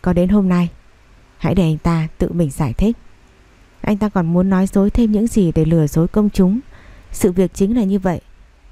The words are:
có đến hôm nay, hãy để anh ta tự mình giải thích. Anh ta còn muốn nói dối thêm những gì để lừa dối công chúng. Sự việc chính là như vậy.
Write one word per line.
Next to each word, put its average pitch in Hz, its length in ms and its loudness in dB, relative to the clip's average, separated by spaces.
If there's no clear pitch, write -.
có - 120 -2
đến 175 160 0
hôm 196 200 2
nay, 175 200 0
hãy 160 180 -2
để 190 80 2
anh 156 140 0
ta 165 300 -2
tự - 160 -2
mình 170 160 0
giải 135 240 -4
thích. 214 240 0
Anh 214 160 -2
ta 208 120 -2
còn 170 240 -2
muốn 185 160 2
nói 190 180 2
dối 196 220 2
thêm 226 220 2
những 214 160 0
gì 185 240 0
để 160 140 2
lừa 160 220 2
dối 160 200 0
công 208 220 0
chúng. 190 300 2
Sự 185 200 0
việc 180 220 0
chính 208 240 0
là 233 60 0
như 196 160 0
vậy. 185 220 -4